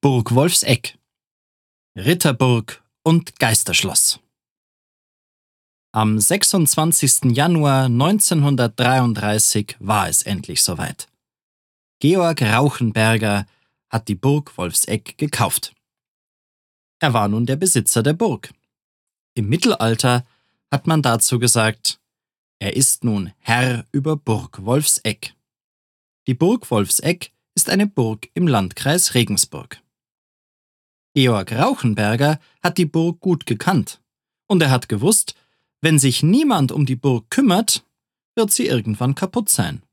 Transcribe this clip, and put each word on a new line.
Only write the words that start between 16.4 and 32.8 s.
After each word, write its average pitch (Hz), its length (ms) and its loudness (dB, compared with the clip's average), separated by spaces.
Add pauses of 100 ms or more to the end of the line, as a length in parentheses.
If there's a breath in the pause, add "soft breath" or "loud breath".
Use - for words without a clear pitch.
Er 131 160 0
war 104 140 2
nun 110 180 0
der 131 100 -2
Besitzer 127 460 0
der 135 100 2
Burg. 175 400 -4 (840)
Im 104 140 -4
Mittelalter 120 760 0 (440)
hat 143 160 -4
man 160 140 2
dazu 120 380 0
gesagt, 110 640 0 (580)
er 98 180 -6
ist - 280 0
nun 104 340 -2
Herr 120 540 0
über 151 240 -2
Burg 113 480 -6
Wolfseck. 117 680 -2 (920)
Die 131 80 0
Burg 196 360 0
Wolfseck - 640 -2 (220)
ist - 160 -2
eine 202 160 2
Burg 113 480 -4
im 180 120 0
Landkreis 135 680 0
Regensburg. - 680 -2 (1300)
Georg 117 380 2
Rauchenberger 117 880 0 (240 soft breath)
hat 175 140 -2
die 180 80 2